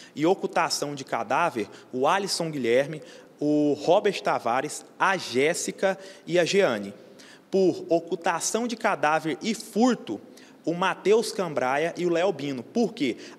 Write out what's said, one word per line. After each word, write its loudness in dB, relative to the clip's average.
e 0
ocultação -2
de -10
cadáver -2
o 0
Alisson 0
Guilherme, 0
o 4
Robert 2
Tavares, -2
a 2
Jéssica -2
e 2
a 6
Jeane. 2
Por 2
ocultação -2
de -6
cadáver 0
e -2
furto, 0
o 0
Matheus 2
Cambraia 0
e -2
o 2
Léo 2
Bino. -6
Por -2
quê? -2